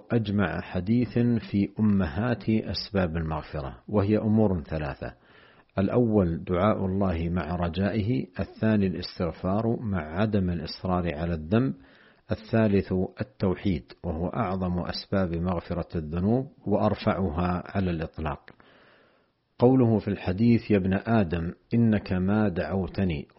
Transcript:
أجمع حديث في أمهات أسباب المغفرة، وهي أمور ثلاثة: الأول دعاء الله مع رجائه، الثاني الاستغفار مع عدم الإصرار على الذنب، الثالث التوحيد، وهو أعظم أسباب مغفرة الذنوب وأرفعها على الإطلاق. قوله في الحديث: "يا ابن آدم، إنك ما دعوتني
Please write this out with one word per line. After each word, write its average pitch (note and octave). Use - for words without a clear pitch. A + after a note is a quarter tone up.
أجمع G#2
حديث A2
في G2+
أمهات G#2
أسباب G2
المغفرة، D#2
وهي G#2
أمور G#2+
ثلاثة: D2+
الأول G2
دعاء F#2+
الله F#2
مع E2+
رجائه، G2
الثاني G#2+
الاستغفار F#2
مع F2+
عدم G2+
الإصرار F2
على E2+
الذنب، G#2
الثالث G#2
التوحيد، -
وهو E2+
أعظم F#2
أسباب F#2
مغفرة E2+
الذنوب F2+
وأرفعها F#2+
على F#2+
الإطلاق. D#2
قوله B2
في G2
الحديث: A2
"يا G#2
ابن F#2+
آدم، F2
إنك A2
ما G2+
دعوتني E2+